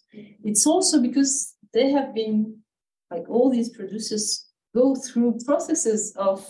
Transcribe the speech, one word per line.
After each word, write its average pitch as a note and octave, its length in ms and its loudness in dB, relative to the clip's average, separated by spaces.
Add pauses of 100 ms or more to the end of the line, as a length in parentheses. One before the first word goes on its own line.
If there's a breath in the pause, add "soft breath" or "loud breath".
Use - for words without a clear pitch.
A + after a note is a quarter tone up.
(140)
It's G#3 540 -2
also D#4 340 4
because - 540 0 (180)
they C4 160 2
have C4+ 240 0
been, A3 460 -2 (500)
like, E3+ 180 -8
all B3 220 4
these A#3 200 0
producers G#3+ 760 -6 (300)
go C4 180 6
through A#3 500 0
processes C#4+ 720 -2
of G3 340 -2